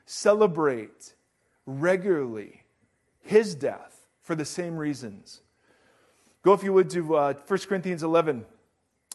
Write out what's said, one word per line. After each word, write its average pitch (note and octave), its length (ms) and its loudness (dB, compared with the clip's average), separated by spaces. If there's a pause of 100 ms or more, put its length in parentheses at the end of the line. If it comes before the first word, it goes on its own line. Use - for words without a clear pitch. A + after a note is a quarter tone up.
celebrate D#3+ 1080 0 (520)
regularly C#3+ 1000 -2 (560)
his G#3 340 2
death B2 540 -8 (140)
for E3+ 120 -6
the D3+ 120 -4
same E3+ 320 -8
reasons. A#2+ 640 -10 (1000)
Go, F#3 120 6
if G3 100 0
you G3 80 -2
would, F#3 180 4
to, D#3+ 240 -2
uh, C#3+ 200 2 (100)
First F#3+ 240 -4
Corinthians F3+ 340 -4
eleven, D#3+ 440 0 (680)